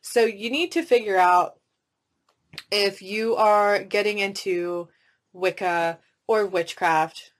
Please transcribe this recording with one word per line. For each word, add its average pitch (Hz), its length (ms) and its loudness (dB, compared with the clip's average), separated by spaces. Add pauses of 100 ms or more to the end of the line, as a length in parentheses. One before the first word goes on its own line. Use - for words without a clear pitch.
So - 240 0
you 220 260 -6
need 330 220 -4
to 330 100 -2
figure 214 360 2
out 180 400 4 (1120)
if 196 320 -2
you 220 340 -4
are 208 460 4
getting 208 360 -2
into 175 720 -4 (440)
Wicca 175 680 -2 (280)
or 214 200 0
witchcraft 165 920 -2